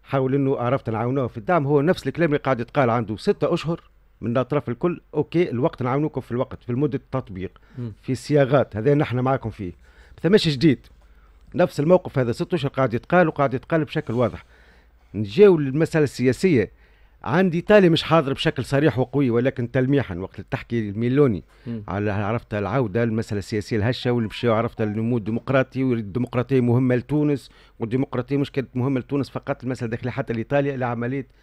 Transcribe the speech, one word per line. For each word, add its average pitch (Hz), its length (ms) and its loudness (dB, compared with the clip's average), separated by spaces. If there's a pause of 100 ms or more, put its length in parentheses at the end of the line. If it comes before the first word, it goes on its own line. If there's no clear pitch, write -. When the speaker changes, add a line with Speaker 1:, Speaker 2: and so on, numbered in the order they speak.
Speaker 1:
حاول 135 320 0
أنه 135 220 2
عرفت 120 320 -2
نعاونوه 120 380 -2
في - 100 -10
الدعم، 147 300 0
هو 143 140 4
نفس 165 260 0
الكلام 156 220 0
اللي 143 100 0
قاعد 131 200 0
يتقال 120 300 0
عنده 110 280 -2
ستة 185 360 0
أشهر 165 280 -4 (400)
من 117 100 -4
الأطراف 131 380 -2
الكل، 170 320 -2 (120)
أوكي 160 360 0
الوقت 127 340 -2
نعاونوكم 135 380 -2
في - 100 -12
الوقت، 120 320 -6
في 123 100 -6
مدة 135 240 -2
التطبيق، 101 540 -8 (260)
Speaker 2:
مم. 120 240 -10
Speaker 1:
في - 100 -6
الصياغات، 135 640 2
هذا 110 180 2
نحن 135 260 0
معاكم 127 300 -2
فيه. 95 220 -8 (500)
ثماش 180 260 4
جديد، 135 320 2 (760)
نفس 180 240 0
الموقف 156 400 2
هذا 120 120 0
ست - 220 -4
أشهر 139 160 -2
قاعد 131 240 0
يتقال، 170 340 2
وقاعد 139 260 -2
يتقال 156 320 -2
بشكل - 280 -6
واضح. 113 320 -2 (680)
نجيو 139 440 6
للمسألة 151 460 0
السياسية، 127 680 2 (520)
عندي 170 380 0
تالي 202 280 6
مش 160 140 4
حاضر 143 300 2
بشكل 139 320 -2
صريح 139 340 2
وقوي، 135 300 0
ولكن 123 420 0
تلميحا 127 440 0
وقت 90 200 -10
اللي 95 160 -14
تحكي 110 400 -4
ميلوني 120 520 2 (240)
Speaker 2:
مم. 113 200 -10
Speaker 1:
على، 101 240 -2
عرفت، 107 420 -4
العودة 107 520 0
للمسألة 110 340 -4
السياسية 107 380 -4
الهشة، 123 340 0
واللي 117 180 0
مشيو، 120 240 -2
عرفت، 113 280 -2
النمو 110 360 -2
الديمقراطي، 127 680 -2
والديمقراطية 123 800 -2
مهمة 123 340 2
لتونس، 143 540 -2 (300)
والديمقراطية 123 580 -4
مش 139 140 -2
كانت 127 240 -4
مهمة 127 240 0
لتونس 139 300 -4
فقط، - 340 -8
المسألة 120 280 -6
داخلة 120 200 -6
حتى 127 220 -6
لإيطاليا 139 440 -2
لعملية 123 500 -4 (160)